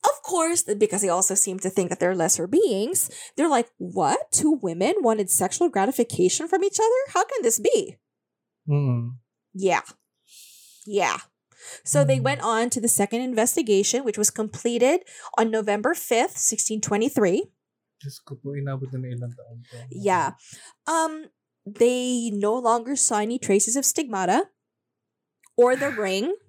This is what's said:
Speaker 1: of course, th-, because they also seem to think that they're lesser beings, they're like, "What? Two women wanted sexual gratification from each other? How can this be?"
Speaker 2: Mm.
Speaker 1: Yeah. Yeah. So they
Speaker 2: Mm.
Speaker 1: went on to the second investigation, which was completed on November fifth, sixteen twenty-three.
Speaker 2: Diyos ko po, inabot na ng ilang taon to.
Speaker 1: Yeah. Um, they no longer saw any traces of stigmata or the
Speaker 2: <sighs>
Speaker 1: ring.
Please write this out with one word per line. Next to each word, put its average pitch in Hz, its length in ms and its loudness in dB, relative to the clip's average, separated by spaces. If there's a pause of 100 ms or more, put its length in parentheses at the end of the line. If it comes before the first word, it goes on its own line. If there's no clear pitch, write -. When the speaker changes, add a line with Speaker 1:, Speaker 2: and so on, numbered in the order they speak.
Speaker 1:
of - 140 2 (100)
course, 339 400 0
th-, 208 80 -2
because 202 320 0
they - 60 0
also 190 260 0
seem 185 240 -2
to 185 80 -2
think 185 160 0
that - 160 -6
they're 180 160 0
lesser 165 320 0
beings, 294 640 0 (240)
they're 311 140 2
like, - 260 0
"What? 185 560 -2
Two 302 240 2
women 220 480 0
wanted 214 240 0
sexual 262 400 0
gratification 262 800 0
from 381 160 2
each 427 160 0
other? 480 180 4 (140)
How 359 80 2
can 453 240 -2
this 220 160 0
be?" - 400 0 (640)
Speaker 2:
Mm. 127 560 0 (320)
Speaker 1:
Yeah. 185 320 0 (960)
Yeah. 185 400 -2 (640)
So 190 160 4
they 262 160 4
Speaker 2:
Mm. 135 80 0
Speaker 1:
went 277 160 -2
on 226 320 0
to 226 80 -4
the 233 80 2
second 226 320 0
investigation, 240 800 2
which 233 160 -2
was 214 160 2
completed 240 720 0 (320)
on 220 160 2
November 214 400 0
fifth, - 480 0
sixteen 220 400 -2
twenty-three. 208 720 2 (480)
Speaker 2:
Diyos 139 160 -14
ko - 160 -16
po, 135 240 -12
inabot 135 320 -6
na 127 80 -8
ng 127 160 -8
ilang 120 240 -8
taon 117 240 -20
to. 120 160 -20 (160)
Speaker 1:
Yeah. 185 400 0 (560)
Um, 320 400 -2 (360)
they 240 640 2
no 208 240 0
longer 240 400 0
saw 233 240 0
any 226 240 -4
traces 214 320 2
of 269 80 0
stigmata 226 720 0 (1040)
or 247 160 8
the 277 160 -2
Speaker 2:
<sighs> 226 80 -6
Speaker 1:
ring. 208 400 -2 (100)